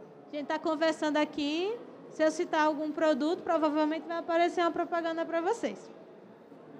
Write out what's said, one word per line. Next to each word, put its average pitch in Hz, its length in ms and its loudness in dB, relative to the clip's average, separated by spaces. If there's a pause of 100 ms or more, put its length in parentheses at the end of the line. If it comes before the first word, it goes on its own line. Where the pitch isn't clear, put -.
(320)
A - 40 -8
gente 294 100 -6
tá 311 140 -2
conversando 311 580 0
aqui, 302 580 0 (360)
se - 120 -2
eu 311 80 6
citar 320 340 2
algum 302 260 0
produto, 311 500 2
provavelmente 311 640 2
vai 339 120 -4
aparecer 349 420 2
uma 339 100 4
propaganda 330 540 -2
pra 330 160 -2
vocês. 339 500 -2 (880)